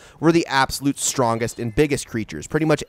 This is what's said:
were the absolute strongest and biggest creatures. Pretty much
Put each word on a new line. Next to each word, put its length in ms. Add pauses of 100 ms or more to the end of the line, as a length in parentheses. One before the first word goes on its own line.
(200)
were 140
the 140
absolute 520
strongest 600
and 120
biggest 340
creatures. 380
Pretty 200
much 240